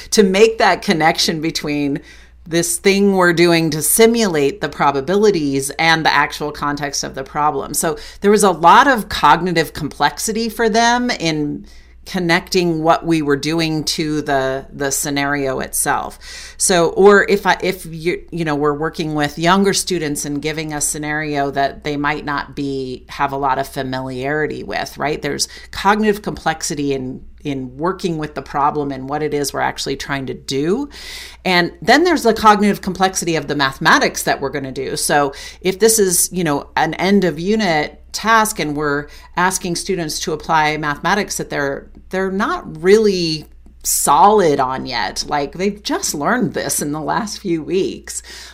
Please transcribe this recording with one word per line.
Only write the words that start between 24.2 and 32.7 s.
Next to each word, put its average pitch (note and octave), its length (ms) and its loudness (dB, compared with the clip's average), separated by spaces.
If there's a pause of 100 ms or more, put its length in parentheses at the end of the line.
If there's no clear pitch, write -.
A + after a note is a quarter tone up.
with, - 360 -8
right? D3 220 -4
There's C#3+ 280 -4 (220)
cognitive G#3+ 520 0
complexity D3+ 680 -4
in, C3 340 -6 (160)
in C3 340 -8
working F3 420 -4
with D3+ 160 -8
the C3+ 80 -6
problem D3 480 0
and C3 180 -8
what D3 140 -4
it D3+ 120 -2
is C#3+ 180 -2
we're C3 80 -4
actually C3 360 -4
trying C#3 300 -6
to - 80 -6
do. F3 540 -2 (560)
And F3 360 2
then C#4+ 240 4
there's D4+ 180 2
the A3+ 120 4
cognitive G#3 460 4